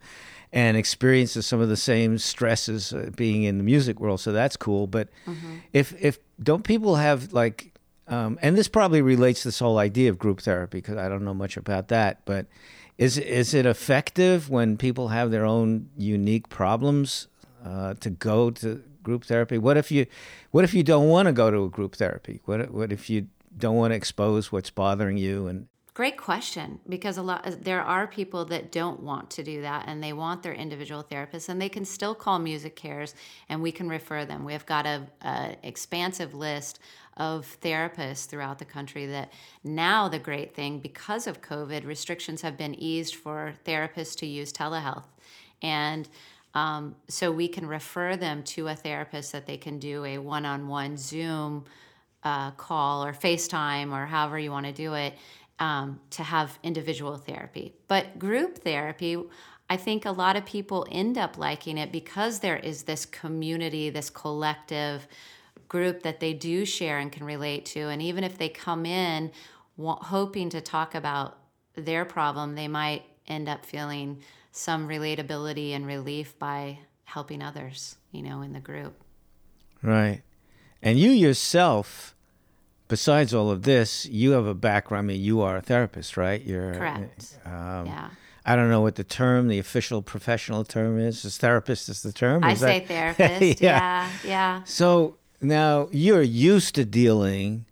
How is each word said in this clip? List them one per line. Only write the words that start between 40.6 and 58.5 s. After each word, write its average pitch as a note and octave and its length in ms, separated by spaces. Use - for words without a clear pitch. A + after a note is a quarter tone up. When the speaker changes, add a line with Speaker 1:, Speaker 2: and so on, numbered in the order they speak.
Speaker 2:
because G#3 480
of F3 140
covid, D3 440
restrictions D#3 560
have D#3 160
been D3 180
eased D#3+ 400
for D3+ 380
therapists D#3+ 540
to E3 60
use C#3+ 280
telehealth. D3+ 500
And, D3+ 460
um, D3+ 420
so E3+ 240
we E3+ 160
can F3 180
refer F3 480
them D#3 280
to D#3 260
a D#3 60
therapist D3 580
that C#3 120
they C#3+ 120
can D3 200
do C#3+ 280
a C#3 140
one-on-one C#3+ 760
Zoom, D3+ 720
uh, C#3 280
call C#3+ 520
or C#3+ 80
FaceTime D3 800
or C3+ 140
however D3+ 340
you D3 120
wanna C#3 200
do D#3 220
it, C#3+ 220
um, C#3 400
to - 140
have D#3 400
individual D3 540
therapy. - 580
But F#3+ 300
group A#3 460